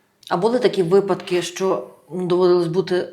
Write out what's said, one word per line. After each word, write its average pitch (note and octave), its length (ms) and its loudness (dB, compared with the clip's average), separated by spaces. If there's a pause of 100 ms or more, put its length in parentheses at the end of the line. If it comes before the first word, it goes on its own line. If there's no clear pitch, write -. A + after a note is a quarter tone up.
(300)
А F#3+ 60 0
були A3+ 220 0
такі F#3+ 240 0
випадки, F3+ 600 0
що F#3+ 440 -4 (240)
доводилось F3+ 560 2
бути F3+ 460 -2